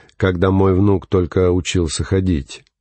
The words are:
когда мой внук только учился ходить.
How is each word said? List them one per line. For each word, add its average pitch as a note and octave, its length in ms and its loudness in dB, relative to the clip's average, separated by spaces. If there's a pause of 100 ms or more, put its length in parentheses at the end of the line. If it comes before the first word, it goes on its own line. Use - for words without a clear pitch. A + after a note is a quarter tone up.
(160)
когда F#2+ 320 0
мой F#2+ 240 2
внук G2 320 2
только F#2 460 0
учился F2+ 520 -2
ходить. F#2 600 -2 (180)